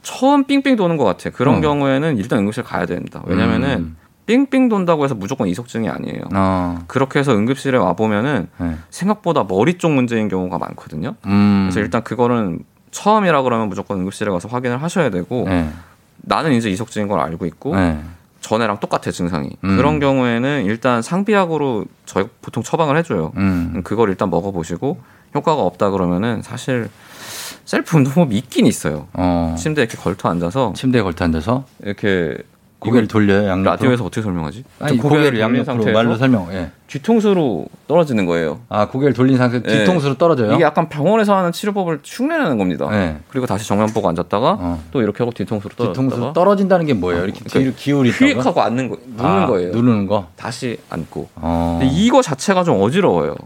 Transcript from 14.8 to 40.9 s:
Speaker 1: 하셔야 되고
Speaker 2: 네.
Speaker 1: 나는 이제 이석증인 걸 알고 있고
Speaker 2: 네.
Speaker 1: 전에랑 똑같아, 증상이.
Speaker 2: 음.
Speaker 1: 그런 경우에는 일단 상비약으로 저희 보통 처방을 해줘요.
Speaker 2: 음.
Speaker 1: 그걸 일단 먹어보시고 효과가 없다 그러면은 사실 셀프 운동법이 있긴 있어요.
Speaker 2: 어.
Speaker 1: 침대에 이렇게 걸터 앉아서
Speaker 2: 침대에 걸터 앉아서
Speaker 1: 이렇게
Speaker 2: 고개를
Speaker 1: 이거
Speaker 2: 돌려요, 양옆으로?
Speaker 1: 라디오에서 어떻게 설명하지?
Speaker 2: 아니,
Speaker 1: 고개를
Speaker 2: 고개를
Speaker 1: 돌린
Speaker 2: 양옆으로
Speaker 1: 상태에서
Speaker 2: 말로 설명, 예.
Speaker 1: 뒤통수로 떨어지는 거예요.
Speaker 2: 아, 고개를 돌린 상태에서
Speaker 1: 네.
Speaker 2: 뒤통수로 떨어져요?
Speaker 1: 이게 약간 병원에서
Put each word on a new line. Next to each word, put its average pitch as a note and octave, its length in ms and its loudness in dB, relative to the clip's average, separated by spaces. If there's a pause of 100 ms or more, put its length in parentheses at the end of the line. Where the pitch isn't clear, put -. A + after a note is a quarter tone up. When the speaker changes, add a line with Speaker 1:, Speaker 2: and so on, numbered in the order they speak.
Speaker 1:
하셔야 E3 300 0
되고 F#2 360 -4
Speaker 2:
네. F2 220 0 (480)
Speaker 1:
나는 B2+ 360 0
이제 A#2 180 2
이석증인 G#2 360 -4
걸 G2 120 0
알고 E2 260 -4
있고 C3+ 300 -6
Speaker 2:
네. E2+ 240 2 (420)
Speaker 1:
전에랑 A2 400 -2
똑같아, D3 280 -4
증상이. F2 420 -4 (120)
Speaker 2:
음. F#2+ 140 2
Speaker 1:
그런 D3 240 2
경우에는 C3 640 0
일단 A#2 360 0
상비약으로 E3 840 0 (200)
저희 - 200 -2 (160)
보통 - 200 -6
처방을 D#3 360 0
해줘요. G2+ 400 -2
Speaker 2:
음. F2 480 0
Speaker 1:
그걸 G#2 240 2
일단 F#2+ 200 -2
먹어보시고 F2+ 680 -4 (340)
효과가 D3 280 0
없다 G2 300 0
그러면은 F#2+ 500 -2
사실 A#2+ 480 -6 (760)
셀프 G#3 320 -2
운동법이 C#3 420 2
있긴 - 280 0
있어요. D2+ 480 -2
Speaker 2:
어. F2 440 0
Speaker 1:
침대에 C#3+ 280 -2
이렇게 - 120 -12
걸터 G2 300 -4
앉아서 F2+ 480 -2
Speaker 2:
침대에 B2+ 280 0
걸터 F2+ 200 -2
앉아서 E2+ 400 0 (200)
Speaker 1:
이렇게 F#2+ 520 -2 (440)
Speaker 2:
고개를 A#2+ 260 2
Speaker 1:
이거 - 80 -8
Speaker 2:
돌려요, G2+ 340 4
양옆으로? F#2+ 240 2
Speaker 1:
라디오에서 A#2+ 320 0
어떻게 F#2 180 -6
설명하지? F2+ 440 -6 (160)
Speaker 2:
아니, C#3 160 0
Speaker 1:
고개를 A2+ 40 0
Speaker 2:
고개를 D3 220 4 (160)
Speaker 1:
돌린 - 20 2
Speaker 2:
양옆으로 A#2 220 0
Speaker 1:
상태에서 A#2 340 0
Speaker 2:
말로 A#2 200 2
설명, A#2 340 2
예. F2+ 180 -6 (180)
Speaker 1:
뒤통수로 F3 800 0 (220)
떨어지는 C#3 380 2
거예요. E2 420 0
Speaker 2:
아, G#2 220 0
고개를 C3 240 0
돌린 C3 240 4
상태에서 B2+ 280 0
Speaker 1:
네. A2 140 2
Speaker 2:
뒤통수로 C#3 380 2
떨어져요? C#3 340 2
Speaker 1:
이게 B2+ 140 4
약간 D#3+ 240 0
병원에서 G3+ 440 2